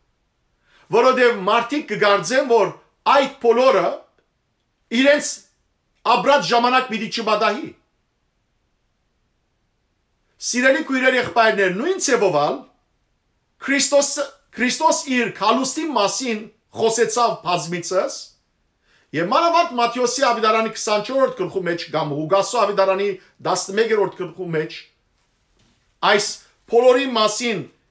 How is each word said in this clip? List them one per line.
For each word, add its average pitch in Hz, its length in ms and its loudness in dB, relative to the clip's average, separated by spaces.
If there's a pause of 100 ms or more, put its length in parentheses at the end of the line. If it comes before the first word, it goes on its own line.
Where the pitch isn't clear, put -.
(920)
Որովհետև 240 500 4
մարդիկ 233 460 0
կգարձեն, 208 640 0
որ 208 240 2 (320)
այդ 262 320 4
բոլորը 233 500 4 (1040)
իրենց 277 400 2 (760)
ապրած 247 400 2
ժամանակ 247 420 2
պիտի 214 220 -8
չպատահի։ 208 640 -2 (2750)
Սիրելի 262 420 0
քույրեր, 262 340 0
եղբայրներ, 214 580 0
նույն 311 260 -4
ձևով 196 360 0
ալ 147 180 0 (1040)
Քրիստոս, 285 480 0 (400)
Քրիստոս 311 560 0
իր 247 260 -2
քալուստի 254 560 -2
մասին 220 540 -2 (280)
խոսեցավ 226 720 0
բազմիցս, 175 760 -4 (960)
և 170 160 -2
մանավանդ 339 460 2
Մատթեոսի 247 500 0
ավետարանի 226 480 2
քսանչորրորդ 240 640 -2
գլխու 185 260 -6
մեջ 170 220 -4
կամ 151 260 -4
Ղուկասու 180 500 0
ավետարանի 196 460 0 (300)
տասնմեկերորդ 196 800 -2
գլխու 180 320 -10
մեջ 156 300 -6 (1200)
այս 202 220 2 (460)
բոլորի 254 360 4
մասին, 226 540 -2 (300)